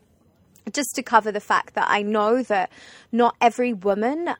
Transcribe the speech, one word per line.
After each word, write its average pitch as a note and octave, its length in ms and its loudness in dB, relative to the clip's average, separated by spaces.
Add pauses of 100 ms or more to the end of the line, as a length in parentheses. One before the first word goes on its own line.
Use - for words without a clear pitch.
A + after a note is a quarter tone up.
(720)
just D4 220 -4
to C4+ 80 -6
cover G#3+ 280 2
the G#3 100 -6
fact - 340 -2
that - 160 -2
I G#3 100 0
know G#3+ 440 0
that G3 280 -2 (400)
not A#3 300 2
every B3 320 2
woman, G#3+ 640 -2